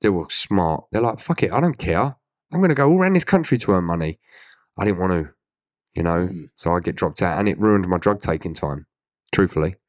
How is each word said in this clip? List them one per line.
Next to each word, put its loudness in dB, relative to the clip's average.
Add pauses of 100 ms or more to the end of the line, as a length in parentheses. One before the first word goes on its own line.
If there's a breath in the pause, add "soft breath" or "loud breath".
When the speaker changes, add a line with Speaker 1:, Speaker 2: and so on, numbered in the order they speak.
Speaker 1:
they 2
were 0
smart. 0
They're -2
like, -2
"Fuck -4
it, -2
I 0
don't -2
care. -2 (360)
I'm -2
gonna 2
go 4
all 6
around 2
this 2
country 2
to 0
earn 2
money." -2 (600 soft breath)
I -2
didn't 0
want 0
to, -2 (640)
you -2
know, 0
Speaker 2:
Mm. -12
Speaker 1:
so -2
I 2
get -6
dropped -2
out, 0
and 0
it -2
ruined 2
my 2
drug 0
taking -4
time, -6 (460)
truthfully. 2 (120)